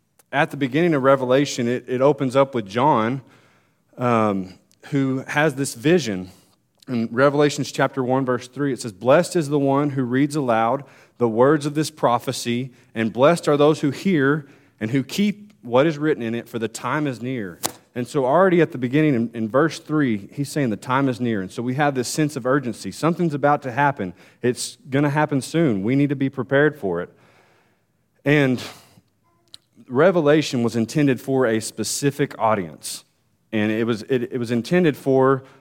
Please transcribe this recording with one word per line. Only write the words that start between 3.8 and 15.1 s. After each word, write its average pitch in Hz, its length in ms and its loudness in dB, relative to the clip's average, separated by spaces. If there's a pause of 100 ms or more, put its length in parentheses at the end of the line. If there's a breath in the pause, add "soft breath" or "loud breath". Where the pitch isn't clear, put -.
um, 107 580 0 (320)
who 135 320 -2 (100)
has 147 260 0
this 135 200 -6
vision. 117 560 -2 (580 soft breath)
In 117 240 -4
Revelations 143 580 2
chapter 135 320 -2
one, 127 220 -2
verse 123 240 -4
three, 139 240 -4
it 117 80 -8
says, 120 100 -10
"Blessed 127 460 2
is 151 120 -2
the 147 120 0
one 139 300 0
who 135 120 -2
reads 135 320 0
aloud 123 480 0 (360 loud breath)
the 120 100 2
words 135 380 4
of 151 80 -6
this 151 160 -2
prophecy, 123 840 -2 (240 soft breath)
and 110 160 -2
blessed 151 340 4
are 147 100 4
those 147 240 4
who 143 120 0
hear 151 560 0 (320 soft breath)
and 107 100 -4
who 135 140 0
keep - 480 -4 (100)